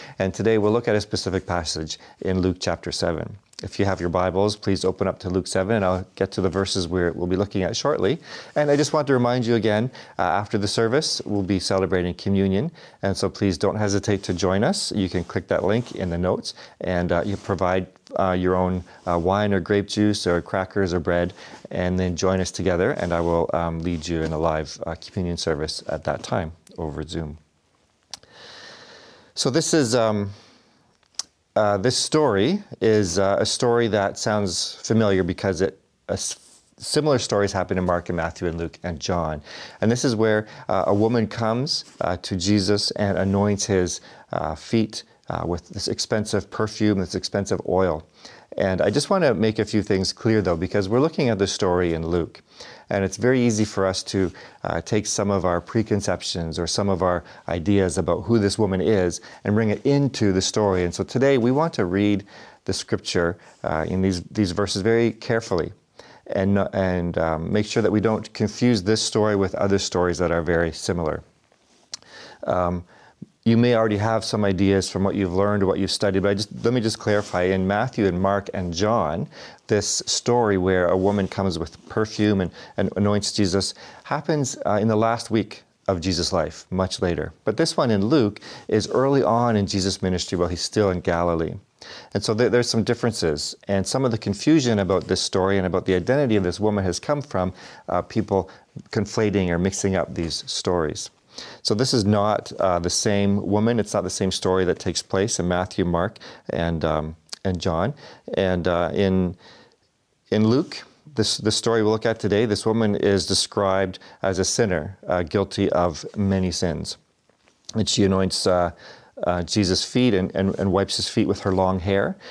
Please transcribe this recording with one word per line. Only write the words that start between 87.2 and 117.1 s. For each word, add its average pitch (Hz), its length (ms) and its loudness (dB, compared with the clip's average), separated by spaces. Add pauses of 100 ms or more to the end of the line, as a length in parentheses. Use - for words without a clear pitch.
But 113 140 -2
this 160 180 0
one 143 140 0
in 101 160 2
Luke 113 340 2 (280)
is 104 220 0
early 135 340 2
on 117 320 2
in 101 100 2
Jesus' 95 380 -2
ministry 92 340 -2
while 87 120 0
he's 87 120 -6
still 101 300 2
in 90 80 -2
Galilee. 85 560 0 (580)
And 104 100 -2
so 110 120 0
there, 117 140 2
there's 120 200 2
some 110 140 0
differences, 90 720 -2 (120)
and 98 200 0
some 135 180 0
of 120 60 2
the 110 80 -2
confusion 123 580 2
about 92 300 2
this 92 140 0
story 98 360 2
and 92 80 2
about 90 200 0
the 92 100 4
identity 123 400 2
of 101 80 2
this 87 160 -2
woman 104 240 0
has 90 160 -2
come 147 220 -2
from, 92 320 -4 (340)
uh, 90 160 -2
people 101 480 -2 (400)
conflating 101 560 0
or 85 100 0
mixing 95 380 0
up - 180 -2
these 82 320 -4
stories. - 640 -4 (520)
So - 120 -2
this 120 200 0
is 120 100 2
not, 104 500 2
uh, 90 260 0
the 87 100 -2
same 101 580 0
woman. 110 320 2
It's - 140 -4
not 98 100 0
the 92 60 -6
same 95 200 -2
story 92 360 0
that 85 120 0
takes - 240 -4
place 98 380 -2
in 87 80 -2
Matthew, 90 380 0
Mark, 87 320 -2 (320)
and, 82 340 -2
um, 78 320 -2 (300)
and 90 160 -2
John. 92 320 -2 (400)
And, 92 340 0
uh, 85 260 0
in, 92 440 0 (920)
in 107 180 4
Luke, 135 340 0 (320)
this, - 220 0
the 107 140 0
story 113 300 0
we'll 107 120 2
look 110 120 -2
at 113 140 0
today, 104 260 2
this 104 200 -2
woman 110 280 2
is 98 320 2
described 95 720 0 (220)
as 95 160 0
a 95 60 0
sinner, 92 540 0 (100)
uh, 90 160 0
guilty 98 460 0
of 87 340 0 (140)
many 95 340 0
sins. 80 460 -4 (760)